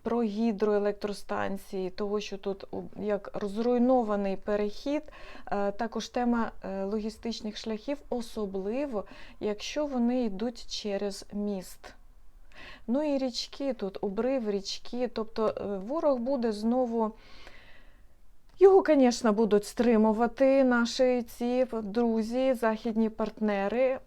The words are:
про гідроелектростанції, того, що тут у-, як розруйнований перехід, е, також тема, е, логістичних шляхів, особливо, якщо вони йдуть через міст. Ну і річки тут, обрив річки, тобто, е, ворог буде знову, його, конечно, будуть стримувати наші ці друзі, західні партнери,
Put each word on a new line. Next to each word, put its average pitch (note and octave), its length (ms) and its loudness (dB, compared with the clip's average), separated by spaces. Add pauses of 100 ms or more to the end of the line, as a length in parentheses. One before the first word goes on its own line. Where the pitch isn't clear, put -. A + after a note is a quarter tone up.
про A#3+ 200 0
гідроелектростанції, G3+ 1700 -2
того, G#3 300 -4
що G3+ 180 -8
тут G3 320 -6
у-, F#3+ 120 -6 (140)
як G3+ 380 -2
розруйнований G#3+ 1000 2
перехід, G#3 680 -2 (440)
е, G3+ 260 0
також A3+ 360 -4
тема, A#3+ 420 0 (140)
е, F#3+ 200 -6
логістичних G#3+ 720 -6
шляхів, A3+ 420 -6 (120)
особливо, G#3+ 920 -4 (360)
якщо G#3 460 -2
вони B3 380 0
йдуть A3 440 -4
через G3+ 640 -4
міст. G3+ 640 -6 (920)
Ну C#4+ 280 0
і C#4 40 0
річки C4 540 -4
тут, G3+ 280 -8
обрив A3+ 500 -2
річки, A#3 580 -4
тобто, A3 520 -2
е, - 40 -6
ворог B3+ 540 0
буде A#3+ 340 0
знову, A3+ 600 0 (1500)
його, F#4+ 240 12
конечно, B3 500 6
будуть G#3 320 4
стримувати A#3+ 1000 4
наші B3 580 2
ці B3 440 0 (160)
друзі, A#3 720 2
західні A3 560 0
партнери, A3 960 0